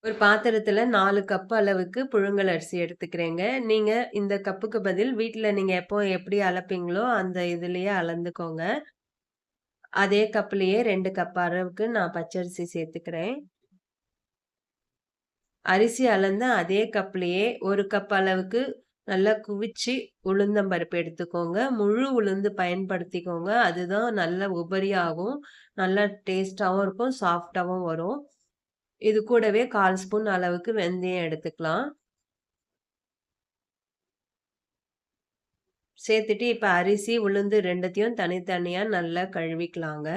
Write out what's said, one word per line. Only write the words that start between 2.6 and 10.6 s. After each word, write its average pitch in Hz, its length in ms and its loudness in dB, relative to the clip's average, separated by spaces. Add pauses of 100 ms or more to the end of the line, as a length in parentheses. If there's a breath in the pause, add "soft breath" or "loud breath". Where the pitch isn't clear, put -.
எடுத்துக்கிறேங்க. 170 600 -4 (260)
நீங்க 214 220 4 (280)
இந்த 202 140 0 (140)
கப்புக்கு 214 400 -4
பதில் 202 320 0
வீட்ல 220 380 0
நீங்க 190 220 2
எப்போ 202 180 -4 (180)
எப்படி 185 220 -2 (120)
அளப்பீங்களோ 180 540 -2 (160)
அந்த 185 180 -2 (160)
இதுலயே 180 460 -2
அளந்துக்கோங்க. 170 640 -4 (1400)
அதே 202 160 4 (160)
கப்லயே 196 420 2 (120)